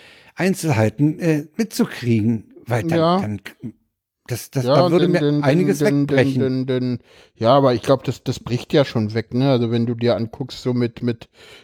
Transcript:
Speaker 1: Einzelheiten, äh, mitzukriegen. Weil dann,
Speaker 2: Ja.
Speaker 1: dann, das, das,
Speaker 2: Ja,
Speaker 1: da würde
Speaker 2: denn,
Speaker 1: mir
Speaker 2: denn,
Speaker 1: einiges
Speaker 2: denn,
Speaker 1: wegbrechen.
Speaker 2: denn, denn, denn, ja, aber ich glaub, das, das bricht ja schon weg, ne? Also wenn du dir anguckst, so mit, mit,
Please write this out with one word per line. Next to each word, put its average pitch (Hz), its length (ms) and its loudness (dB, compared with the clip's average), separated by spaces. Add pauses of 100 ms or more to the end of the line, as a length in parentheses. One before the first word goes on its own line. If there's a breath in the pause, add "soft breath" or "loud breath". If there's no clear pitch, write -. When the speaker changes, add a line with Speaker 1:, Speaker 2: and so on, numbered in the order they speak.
(360 soft breath)
Speaker 1:
Einzelheiten, 151 840 0
äh, 156 280 0 (100)
mitzukriegen. 117 1000 -2 (120)
Weil 120 180 -2
dann, 165 140 0
Speaker 2:
Ja. 175 220 2
Speaker 1:
dann, 202 200 -6 (880)
das, - 220 -8
das, 127 140 -4
Speaker 2:
Ja, 127 100 2
Speaker 1:
da 175 160 4
würde 175 160 4
Speaker 2:
denn, 170 60 0
Speaker 1:
mir 156 80 2
Speaker 2:
denn, 147 220 0
Speaker 1:
einiges 143 360 2
Speaker 2:
denn, 143 240 2
Speaker 1:
wegbrechen. 135 380 2
Speaker 2:
denn, 131 260 -2
denn, 127 140 -2
denn, 123 180 -2 (380 soft breath)
ja, 117 180 4
aber 135 200 4
ich 110 80 -4
glaub, 135 220 0
das, - 180 -6
das 131 160 -4
bricht - 340 -6
ja 147 120 4
schon 107 300 -2
weg, 113 200 -4
ne? 135 160 2
Also 120 200 2
wenn 117 160 0
du 120 80 -4
dir 117 200 0
anguckst, 113 480 -8
so 123 120 -2
mit, 120 280 -2
mit, 120 280 -4 (340 loud breath)